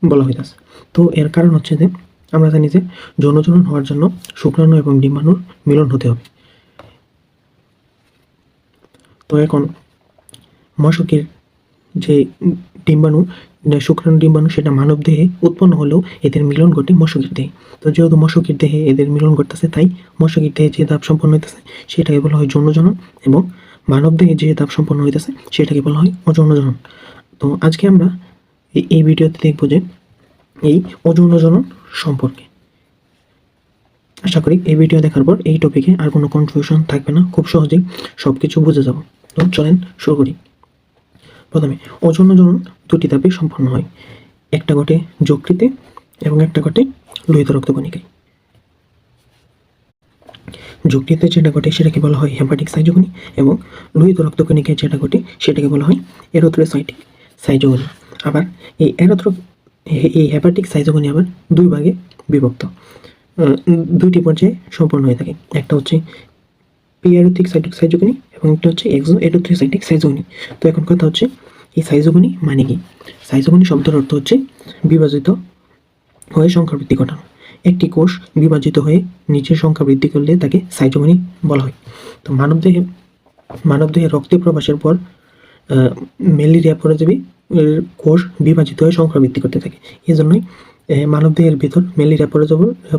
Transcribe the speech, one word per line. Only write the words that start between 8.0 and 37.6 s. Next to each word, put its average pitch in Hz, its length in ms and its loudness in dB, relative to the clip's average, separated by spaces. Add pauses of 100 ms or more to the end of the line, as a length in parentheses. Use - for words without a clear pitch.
তো 147 80 0
এখন 151 320 0 (1120)
মশকের 160 440 0 (720)
যে 147 280 0 (600)
ডিম্বাণু, 156 340 2 (460)
মানে 147 140 0
শুক্রাণু 160 380 0
ডিম্বাণু, 156 300 2
সেটা 151 220 -2
মানব 143 300 0
দেহে 160 280 2 (140)
উৎপন্ন 175 340 2
হলেও 151 260 0 (200)
এদের 147 220 0
মিলন 151 260 2
ঘটে 151 240 0
মশকের 160 400 0
দেহে। 135 140 -6 (320)
তো 156 100 -2
যেহেতু 160 260 2
মশকের 156 400 0
দেহে 151 300 0
এদের 139 240 2
মিলন 151 240 2
ঘটতেছে, 143 340 -4
তাই 160 180 0 (360)
মশকের 156 320 0
দেহে 151 160 0
যে - 140 -4
ধাপ 147 180 -2
সম্পন্ন 156 320 0
হইতেছে - 220 -4 (320)
সেটাকে 151 320 -2
বলা 151 160 -2
হয় 151 100 0
যৌন 147 260 0
জনন 165 220 2 (320)
এবং 170 240 2 (380)
মানব 147 280 2
দেহে 165 180 4
যে 151 200 0
ধাপ 147 160 -2
সম্পন্ন 147 340 -2
হইতেছে 151 280 -4 (180)
সেটাকে 143 300 0
বলা 147 180 -2
হয় 180 140 2 (140)
অযৌন 156 300 2
জনন। 135 180 -2 (640)
তো 143 200 -2
আজকে 160 280 0
আমরা 185 200 4 (680)
এই, - 160 -2
এই 160 120 4
ভিডিওতে 156 400 0
দেখব 151 260 -2
যে 151 120 2 (840)
এই 156 200 2 (220)
অযৌন 170 340 4
জনন 165 240 4 (300)
সম্পর্কে। 131 520 -6 (1800)
আশা 180 180 -2
করি 165 260 0
এই 160 100 2
ভিডিও 160 240 2
দেখার 147 240 0
পর 175 200 2
এই 160 140 0
টপিকে 151 400 0
আর 151 120 -2
কোনো 147 180 0
কনফিউশন 151 540 0
থাকবে 143 300 -4
না, 180 200 2
খুব - 140 -2
সহজেই 160 360 2 (340)